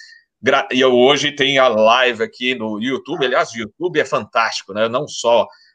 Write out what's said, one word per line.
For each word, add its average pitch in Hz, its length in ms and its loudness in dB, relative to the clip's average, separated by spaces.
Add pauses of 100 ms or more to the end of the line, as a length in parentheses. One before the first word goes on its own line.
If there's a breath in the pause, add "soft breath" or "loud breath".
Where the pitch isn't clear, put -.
(400 loud breath)
gra-, 131 300 0
e 127 80 -2
eu, 127 140 4
hoje 139 400 4
tem 139 260 0
a 131 80 6
live 113 560 2
aqui 127 320 -4
no 110 240 -6
YouTube, 135 460 -4
aliás, 127 280 0
o 117 60 -12
YouTube 151 400 -6
é 131 60 0
fantástico, 113 680 -4
né, 107 120 -2
não 127 220 -6
só 117 400 0 (260 soft breath)